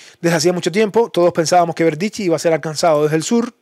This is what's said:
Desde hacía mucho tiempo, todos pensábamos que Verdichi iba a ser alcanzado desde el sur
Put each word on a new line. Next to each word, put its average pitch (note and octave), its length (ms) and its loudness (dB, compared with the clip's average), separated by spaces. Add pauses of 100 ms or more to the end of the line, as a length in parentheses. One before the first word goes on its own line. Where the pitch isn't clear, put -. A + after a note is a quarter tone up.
(200)
Desde E3+ 160 0
hacía D#3+ 160 2
mucho F3 200 -4
tiempo, A3 360 0
todos F3 240 2
pensábamos E3+ 440 0
que E3 80 0
Verdichi E3+ 400 -2
iba E3 100 0
a D3+ 60 0
ser E3+ 120 0
alcanzado D#3 520 0
desde D3+ 120 0
el D#3+ 60 -2
sur A#3 400 -2